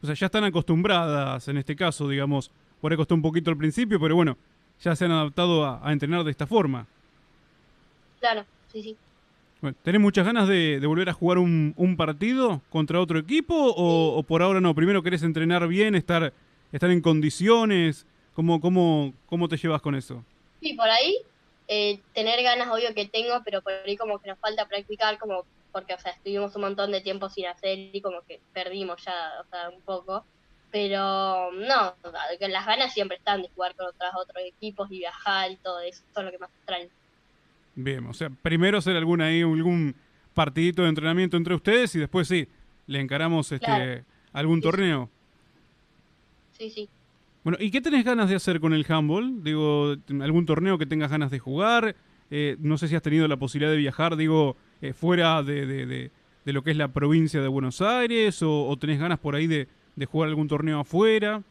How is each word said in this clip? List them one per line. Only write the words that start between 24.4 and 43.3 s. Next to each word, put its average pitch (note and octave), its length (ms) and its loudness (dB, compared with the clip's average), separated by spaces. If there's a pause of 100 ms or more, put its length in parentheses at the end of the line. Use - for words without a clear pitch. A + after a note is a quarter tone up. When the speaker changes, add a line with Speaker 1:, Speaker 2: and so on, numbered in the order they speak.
Speaker 2:
practicar, G#3 500 -4
como F#3+ 260 -6 (280)
porque, F#3+ 220 -8
o F3+ 40 -12
sea, F3+ 140 -10
estuvimos G3+ 440 -6
un G3+ 60 -6
montón G3+ 300 -4
de F#3+ 100 -2
tiempo G3 280 -6
sin F#3 160 -8
hacer F#3+ 320 -6
y F#3+ 220 -10
como F#3 260 -8
que - 140 -20 (120)
perdimos F#3 520 -8
ya, F#3 100 -8 (280)
o - 80 -20
sea, F3 200 -10
un F3+ 120 -20
poco. F#3+ 420 -8 (460)
Pero G3 840 -2
no, G#3 420 0 (460)
las G3 260 -4
ganas B3 260 0
siempre F#3+ 260 -4
están G3+ 240 -2
de F3+ 120 -10
jugar F3+ 200 -6
contra F3+ 340 -8 (100)
otros F#3 260 -10
equipos G3+ 460 -10
y F#3+ 80 -14
viajar F#3 520 -4
y F#3+ 60 -14
todo F3+ 240 -8
eso, F3 300 -12
eso G#3 100 -8
es F#3+ 60 -6
lo F#3 60 -10
que F3+ 60 -16
más F#3 120 -16
extraño. F3 380 -10 (880)
Speaker 1:
Bien, C3 280 -6
o A#2+ 80 -12
sea, D#3 160 -8
primero E3+ 480 2
hacer F3+ 180 0
algún E3 240 2
ahí, D#3+ 220 2
algún E3 520 2 (380)
partidito E3 500 0
de E3+ 60 4
entrenamiento E3 480 2
entre F3 180 0
ustedes A3 400 2
y E3+ 40 0
después D#3 280 0
sí, F3 220 0 (380)
le C#3 140 -4
encaramos D3+ 520 0